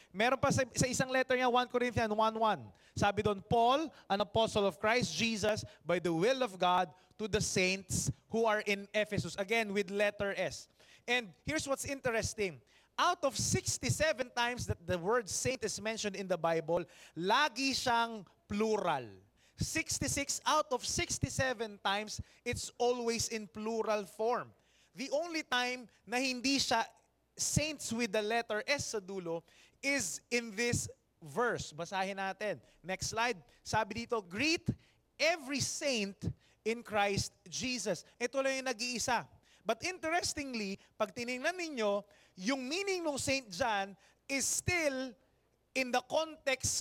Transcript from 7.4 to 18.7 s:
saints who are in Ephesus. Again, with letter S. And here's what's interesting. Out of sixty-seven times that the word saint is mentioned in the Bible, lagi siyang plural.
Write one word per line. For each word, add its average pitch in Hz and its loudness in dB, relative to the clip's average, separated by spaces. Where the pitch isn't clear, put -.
saints 190 0
who 226 4
are 214 2
in 202 0
Ephesus. 196 0
Again, 202 0
with 196 0
letter 208 0
S. - -4
And 240 0
here's 294 -2
what's 269 -2
interesting. 226 -2
Out 330 2
of 262 -2
sixty-seven 277 0
times 240 0
that 202 -4
the 180 2
word 196 0
saint 247 -2
is 202 -4
mentioned 208 -4
in 196 -6
the 180 -2
Bible, 165 0
lagi 254 2
siyang 233 0
plural. 202 0